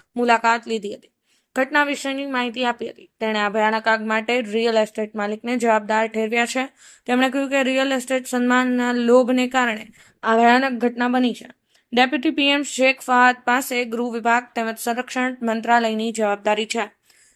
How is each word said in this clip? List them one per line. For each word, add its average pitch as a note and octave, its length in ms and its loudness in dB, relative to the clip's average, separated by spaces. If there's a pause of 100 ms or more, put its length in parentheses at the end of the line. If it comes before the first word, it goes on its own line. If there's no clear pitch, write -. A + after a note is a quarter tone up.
(160)
મુલાકાત A#3 520 2
લીધી G#3+ 280 -6
હતી. - 180 -20 (420)
ઘટના C#4 280 2
વિશેની C#4 420 -4
માહિતી B3 400 -4
આપી A#3+ 240 -4
હતી. - 300 -20
તેણે A3 200 -2
આ G#3 100 0
ભયાનક A3 380 0
આગ A3 140 2
માટે A3 400 -2
રિયલ A3 360 0
એસ્ટેટ G#3+ 380 -2
માલિકને G#3+ 420 -4
જવાબદાર A3 500 2
ઠેરવ્યા A3 380 -2
છે. B3+ 180 -4 (420)
તેમણે B3+ 240 2
કહ્યું C#4 200 -2
કે C4+ 140 2
રિયલ C4 280 0
એસ્ટેટ B3+ 340 -2
સન્માનના B3 680 0
લોભને B3 540 4
કારણે A#3+ 380 -2 (380)
આ A3+ 140 2
ભયાનક B3 420 4
ઘટના A#3+ 280 -2
બની B3 260 0
છે. - 140 -18 (460)
ડેપ્યુટી B3+ 380 2
પી D4+ 120 0
એમ C#4+ 200 2
શેખ C4 380 0
ફહાદ B3 340 4 (100)
પાસે B3 400 -2
ગૃહ A#3 280 -4
વિભાગ A#3 300 0 (120)
તેમજ A3+ 220 -4
સંરક્ષણ B3+ 640 -4
મંત્રાલયની A3+ 680 0
જવાબદારી G#3+ 540 0
છે. A3 200 -4 (500)